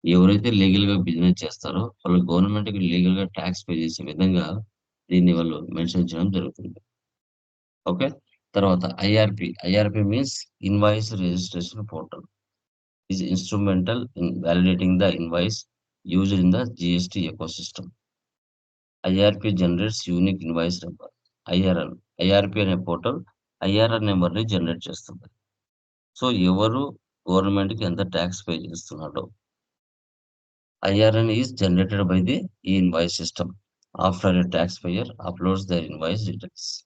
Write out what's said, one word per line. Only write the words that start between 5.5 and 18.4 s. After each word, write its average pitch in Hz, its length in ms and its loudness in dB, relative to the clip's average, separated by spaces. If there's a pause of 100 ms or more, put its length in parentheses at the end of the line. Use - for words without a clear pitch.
మెన్షన్ 85 320 -2
చేయడం 85 280 -2
జరుగుతుంది. - 420 -8 (1040)
ఓకే, 92 220 -2 (480)
తర్వాత 95 280 4 (240)
ఐఆర్పి. 107 420 2 (200)
ఐఆర్పి 104 420 2
means 131 220 -2 (360)
Invoice 107 400 2 (120)
Registration 90 580 -4 (120)
Portal. 78 300 -12 (880)
Is 95 120 -2 (140)
instrumental 101 640 0 (200)
in 87 60 -2 (220)
validating 90 440 4 (100)
the 98 60 4 (120)
invoice 87 400 -2 (460)
used 98 380 0
in 90 120 6
the 123 80 -2 (160)
G 87 240 0
S - 100 -4
T 90 180 -4
ecosystem. - 540 -12 (1160)